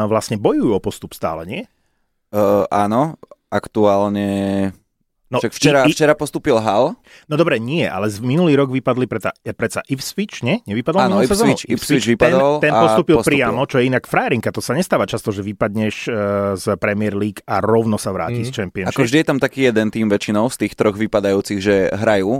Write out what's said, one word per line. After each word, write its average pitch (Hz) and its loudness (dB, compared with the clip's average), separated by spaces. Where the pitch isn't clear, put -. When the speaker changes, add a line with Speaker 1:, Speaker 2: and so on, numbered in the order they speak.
Speaker 1:
vlastne 107 0
bojujú 165 2
o 95 0
postup - -8
stále, 82 -6
nie? 143 -10
Speaker 2:
Eh, 104 -4
áno, 110 0
aktuálne 101 2
Speaker 1:
No, 127 -4
Speaker 2:
však 120 -2
včera, 143 4
Speaker 1:
i, 131 4
i 147 2
Speaker 2:
včera 151 4
postúpil 143 0
Hull. 110 2
Speaker 1:
No 156 -6
dobre, 156 2
nie, 123 -2
ale 95 -4
z, 101 -8
minulý 143 2
rok 139 2
vypadli 127 -2
predsa, 104 -4
predsa 110 -4
Ipswich, - -8
nie? 139 0
Nevypadol 123 -4
Speaker 2:
Áno, - 0
Speaker 1:
minulú 160 2
sezónu? 196 2
Speaker 2:
Ipswich, - -8
Ipswich 123 0
Speaker 1:
Ipswich, 104 -4
Speaker 2:
vypadol 131 2
Speaker 1:
ten, 147 0
ten 151 2
Speaker 2:
a 113 4
Speaker 1:
postúpil 113 4
Speaker 2:
postúpil. 139 2
Speaker 1:
priamo, 120 0
čo 139 0
je 123 4
inak 127 0
frajenka, 151 -2
to - -6
sa 120 -4
nestáva 156 0
často, 113 -6
že 98 -6
vypadneš, 107 -2
eh, 131 -6
z 90 -12
Premier 104 -2
League 101 -4
a 101 -2
rovno 110 2
sa 104 -4
vrátiš 95 -4
Speaker 3:
Mhm. 120 -6
Speaker 1:
z 131 -10
Championship. 98 -6
Speaker 2:
Ako 131 0
vždy 117 0
je 160 2
tam 143 0
taký 135 -2
jeden 110 2
tým 110 -2
väčšinou 104 0
z - -8
tých 104 -2
troch 104 0
vypadajúcich, 101 0
že 101 4
hrajú 101 2